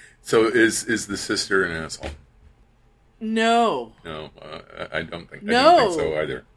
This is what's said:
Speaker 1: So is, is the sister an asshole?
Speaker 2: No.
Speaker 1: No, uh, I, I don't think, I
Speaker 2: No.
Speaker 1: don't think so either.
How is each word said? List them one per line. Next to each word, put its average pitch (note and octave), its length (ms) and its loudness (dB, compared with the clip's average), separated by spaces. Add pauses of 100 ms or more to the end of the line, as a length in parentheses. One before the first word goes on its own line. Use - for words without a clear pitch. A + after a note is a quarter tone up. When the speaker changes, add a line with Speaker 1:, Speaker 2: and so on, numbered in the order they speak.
(220)
Speaker 1:
So A2+ 240 2
is, A2+ 380 2
is A2 240 -4
the G2+ 100 -6
sister G2 460 -2
an F2 80 -4
asshole? D2+ 400 -8 (1080)
Speaker 2:
No. A3 760 0 (100)
Speaker 1:
No, D#2 260 -10 (120)
uh, D2+ 180 -14 (320)
I, D#2+ 80 -4
I E2 40 -4
don't E2+ 260 -12
think, - 140 -18
I - 20 -14
Speaker 2:
No. C#4 320 6
Speaker 1:
don't F#3+ 200 2
think D#2+ 160 0
so D#3 80 0
either. C3+ 240 -6 (120)